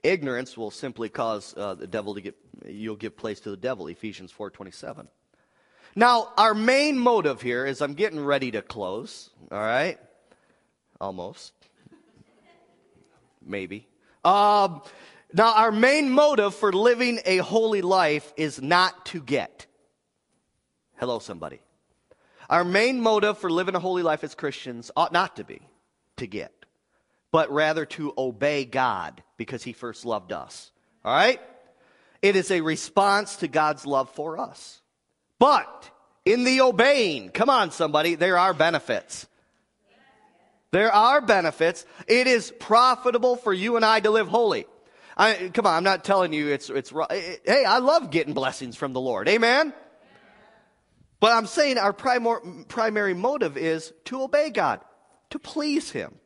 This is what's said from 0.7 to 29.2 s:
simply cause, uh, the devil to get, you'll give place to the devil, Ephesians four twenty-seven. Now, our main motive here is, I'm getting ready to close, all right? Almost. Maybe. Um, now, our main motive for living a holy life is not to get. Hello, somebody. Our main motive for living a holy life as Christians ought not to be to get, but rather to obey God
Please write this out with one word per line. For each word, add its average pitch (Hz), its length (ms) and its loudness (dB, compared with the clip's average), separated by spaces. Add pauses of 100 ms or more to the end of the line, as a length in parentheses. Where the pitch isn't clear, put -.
simply 117 380 -10
cause, 110 480 -6
uh, 98 180 -8
the - 120 -16
devil 104 280 -8
to 101 60 -12
get, 95 140 -14 (300)
you'll 107 300 -12
give 104 220 -14
place 107 240 -10
to - 80 -14
the 101 80 -10
devil, 101 300 -8
Ephesians 92 440 -14
four 104 180 -14
twenty-seven. - 580 -18 (880)
Now, 233 420 2
our 214 160 4
main 262 460 2
motive 196 420 0
here 123 240 -4
is, 139 160 -6
I'm 143 140 -6
getting 160 280 -4
ready 139 280 -2
to 104 100 -6
close, 104 680 -10 (200)
all 101 80 -8
right? 127 380 -2 (1040)
Almost. 92 520 -12 (1900)
Maybe. 98 420 -10 (360)
Um, 196 580 4 (520)
now, 220 220 4
our 220 160 6
main 262 400 4
motive 208 420 4
for 208 180 0
living 233 540 2
a 185 120 2
holy 208 440 0
life 175 560 0
is 151 240 -6
not 175 460 2
to 175 120 -10
get. 127 460 -4 (1300)
Hello, 123 220 -6
somebody. 80 400 -14 (920)
Our 170 140 2
main 220 380 0
motive 214 360 2
for 185 120 -6
living 180 260 -2
a 180 40 0
holy 180 240 -4
life 156 200 0
as 156 120 -12
Christians 127 600 -10
ought 160 160 0
not 175 260 -2
to 107 60 -12
be - 180 -18 (560)
to 123 100 -10
get, 104 260 -12 (800)
but 160 200 2
rather 156 340 0
to 147 320 -10
obey 139 480 -2
God 110 580 -4 (140)